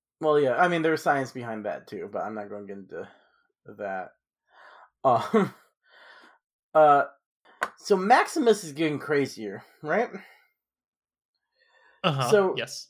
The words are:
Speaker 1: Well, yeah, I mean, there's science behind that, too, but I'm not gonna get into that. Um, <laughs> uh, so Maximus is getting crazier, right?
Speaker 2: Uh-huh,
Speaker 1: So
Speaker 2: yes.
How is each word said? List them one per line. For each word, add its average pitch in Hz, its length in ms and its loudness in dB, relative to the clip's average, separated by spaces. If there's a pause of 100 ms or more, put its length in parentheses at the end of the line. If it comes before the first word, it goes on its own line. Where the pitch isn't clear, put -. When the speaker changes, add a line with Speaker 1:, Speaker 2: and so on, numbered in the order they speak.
(200)
Speaker 1:
Well, 151 200 2
yeah, 131 160 2
I 175 120 4
mean, 170 160 0
there's 156 180 0
science 139 300 -2
behind 113 340 -10
that, 80 220 -8
too, 98 240 -12
but 104 120 -8
I'm 107 120 -8
not 104 140 -12
gonna 101 180 -14
get 98 100 -14
into 92 300 -14 (720)
that. 95 340 -10 (920)
Um, 135 500 2 (600)
<laughs> - 600 -20
uh, 147 300 6 (720)
so - 200 2
Maximus 233 640 2
is 156 100 -14
getting 151 260 -2
crazier, 120 640 -4 (180)
right? 180 280 -2 (1900)
Speaker 2:
Uh-huh, 139 260 0
Speaker 1:
So 196 260 4
Speaker 2:
yes. - 340 -8